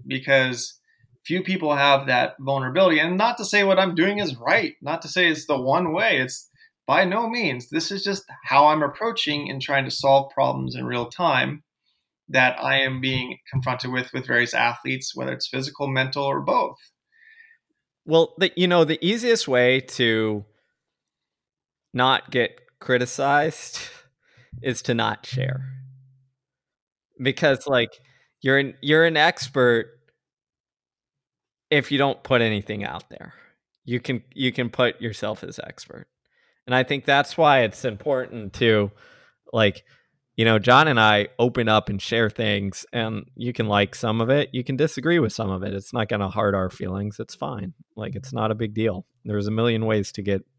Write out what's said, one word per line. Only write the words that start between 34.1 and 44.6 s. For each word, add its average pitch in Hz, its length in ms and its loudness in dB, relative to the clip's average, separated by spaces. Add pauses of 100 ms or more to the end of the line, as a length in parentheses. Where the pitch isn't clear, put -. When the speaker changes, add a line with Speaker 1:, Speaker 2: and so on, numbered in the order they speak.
Speaker 2:
you 127 200 -4
can 120 180 -4
put - 300 0
yourself 107 420 -8
as - 160 -14
expert. - 480 -18 (600)
And 123 80 -2
I 127 100 4
think 139 200 -6
that's 143 320 2
why 147 240 6
it's 110 240 -2
important 113 720 -4
to, 107 380 4 (600)
like, 107 320 2 (520)
you 113 80 2
know, 113 140 4
John 127 300 6
and 127 100 2
I 107 300 4 (100)
open 117 300 0
up 107 200 2
and 101 140 -6
share 113 260 0
things, 101 640 -4
and 113 320 -6 (120)
you 120 160 -6
can 113 160 -2
like 101 260 2
some 113 260 -2
of 113 100 0
it, 139 220 2
you 127 120 -4